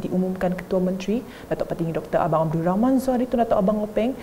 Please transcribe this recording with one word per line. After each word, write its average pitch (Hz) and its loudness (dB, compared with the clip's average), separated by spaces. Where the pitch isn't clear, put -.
diumumkan 185 0
Ketua 185 0
Menteri, 190 -2
Datuk - -4
Patinggi 165 -2
Doktor 165 0
Abang 160 2
Abdul 165 0
Rahman 240 4
Zuhari 254 0
Tun 233 2
Datuk - 2
Abang 208 2
Openg 214 0